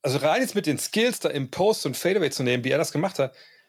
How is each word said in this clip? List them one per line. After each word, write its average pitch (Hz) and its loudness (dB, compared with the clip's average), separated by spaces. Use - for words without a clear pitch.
also 139 0
rein 156 2
jetzt - -2
mit 185 0
den 143 0
Skills 226 0
da 160 0
im 135 -4
Post 208 0
und 127 -4
Fadeaway 180 0
zu - -4
nehmen, 123 0
wie 131 -2
er 135 4
das 160 -2
gemacht 175 -2
hat, 131 0